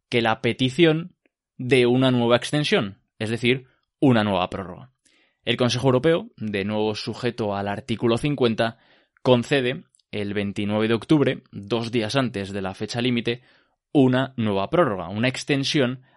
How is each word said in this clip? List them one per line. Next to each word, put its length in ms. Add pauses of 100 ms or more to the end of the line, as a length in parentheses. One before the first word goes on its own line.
que 140
la 180
petición 760 (420)
de 280
una 240
nueva 260
extensión, 640 (200)
es 120
decir, 360 (320)
una 260
nueva 260
prórroga. 420 (500)
El 140
Consejo 320
Europeo, 480
de 280
nuevo 300
sujeto 600
al 120
artículo 500
cincuenta, 600 (440)
concede 640 (280)
el 200
veintinueve 560
de 60
octubre, 560
dos 400
días 260
antes 360
de 100
la 120
fecha 280
límite, 400 (500)
una 440
nueva 340
prórroga, 380
una 200
extensión 760 (140)